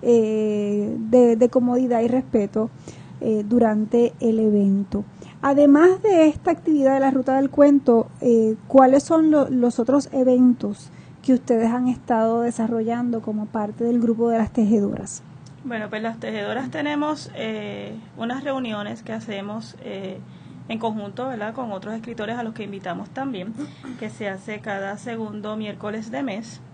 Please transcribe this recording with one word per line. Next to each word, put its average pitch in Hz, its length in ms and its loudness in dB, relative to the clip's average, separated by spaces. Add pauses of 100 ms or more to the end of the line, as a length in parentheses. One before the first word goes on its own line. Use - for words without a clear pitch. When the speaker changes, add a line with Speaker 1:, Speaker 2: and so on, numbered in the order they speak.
Speaker 1:
eh, 214 960 0
de, 233 360 4
de 233 140 2
comodidad 247 520 0
y 233 80 0
respeto, 220 600 -2 (520)
eh, 214 220 -2
durante 220 760 2
el 226 200 0
evento. 202 640 0 (380)
Además 294 640 6
de 349 240 6
esta 302 240 0
actividad 294 420 2
de 269 60 2
la 269 100 2
Ruta 262 280 0
del 269 120 2
Cuento, 277 580 6 (140)
eh, 226 340 4 (120)
¿cuáles 269 340 6
son 320 300 2
lo-, 294 180 4
los 240 300 0
otros 262 320 0
eventos 254 800 2 (320)
que 262 100 2
ustedes 233 380 0
han 247 160 -2
estado 226 540 0
desarrollando 233 800 -4
como 214 240 -6
parte 214 360 -6
del 240 160 2
grupo 226 300 0
de 226 80 0
las 220 140 0
tejedoras? 208 720 0 (400)
Speaker 2:
Bueno, 220 260 -8
pues 214 140 -6
las 226 160 -6
tejedoras 220 500 -6
tenemos, 294 640 -4
eh, 214 640 -10 (200)
unas 240 280 -8
reuniones 226 580 -6
que 220 120 -12
hacemos, 214 680 -10
eh, 190 380 -12 (500)
en 226 100 -6
conjunto, 220 480 -8
¿verdad?, 226 260 -8
con 233 200 -10
otros 208 200 -10
escritores 226 440 -10
a 240 60 -8
los 220 100 -10
que 226 100 -12
invitamos 190 460 -10
también, 226 440 -8 (460)
que 220 100 -10
se 208 200 -10
hace 196 320 -12
cada 196 360 -8
segundo 214 600 -10
miércoles 214 520 -10
de 262 140 -8
mes. 226 380 -10 (120)